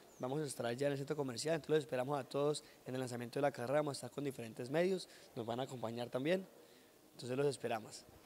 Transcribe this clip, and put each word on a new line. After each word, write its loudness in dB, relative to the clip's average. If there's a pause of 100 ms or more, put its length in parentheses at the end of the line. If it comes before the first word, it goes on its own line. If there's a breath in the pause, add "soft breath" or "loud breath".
(200 loud breath)
Vamos 0
a 0
estar -2
allá 2
en 4
el 0
Centro -2
Comercial, 0
entonces 2
los 4
esperamos 0
a -2
todos 2 (220 loud breath)
en -4
el 0
lanzamiento -4
de 2
la 6
carrera, 2
vamos 0
a -8
estar -8
con -4
diferentes -6
medios, 2 (260 loud breath)
nos -4
van 0
a 0
acompañar -4
también, 2 (640 loud breath)
entonces -4
los 4
esperamos. -2 (200 loud breath)